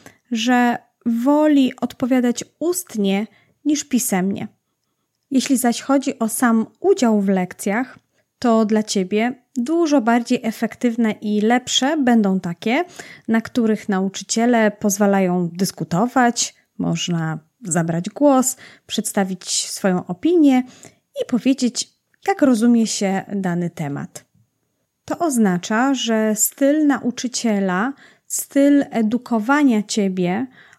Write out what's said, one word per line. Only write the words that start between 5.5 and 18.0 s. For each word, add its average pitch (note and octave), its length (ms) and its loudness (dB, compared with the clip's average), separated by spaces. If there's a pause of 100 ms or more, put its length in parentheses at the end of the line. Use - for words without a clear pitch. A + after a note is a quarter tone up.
zaś A#3 240 0
chodzi C#4 380 -2
o A3+ 100 -2
sam A3+ 380 0 (140)
udział A#3+ 400 2
w G3 80 0
lekcjach, G3 680 -2 (400)
to A3+ 260 2
dla G#3+ 180 2
ciebie G#3 600 -2 (140)
dużo D4 440 2
bardziej A#3 420 0
efektywne A3+ 720 -2
i G#3 280 -4
lepsze B3 560 0
będą A3+ 440 2
takie, A3 440 -2 (440)
na A3+ 120 0
których A3 480 -2
nauczyciele G#3+ 800 0
pozwalają G3 800 0
dyskutować, G3 1080 -2 (240)
można E3 600 -4 (260)
zabrać E3+ 460 -2